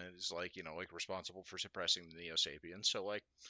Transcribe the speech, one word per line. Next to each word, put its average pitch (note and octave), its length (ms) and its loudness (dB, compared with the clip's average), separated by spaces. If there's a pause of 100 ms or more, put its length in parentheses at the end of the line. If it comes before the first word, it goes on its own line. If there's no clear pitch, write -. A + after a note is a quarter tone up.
(140)
is, F2+ 180 0
like, F2+ 220 0
you F#2 80 -4
know, D#2+ 120 -4
like, F2+ 180 -4
responsible F#2 500 -2
for F#2+ 140 -8
suppressing F2 500 2
the E2 140 -12
Neo E2 160 0
Sapiens. E2 520 2
So, G2+ 140 2
like, G#2 200 2 (260)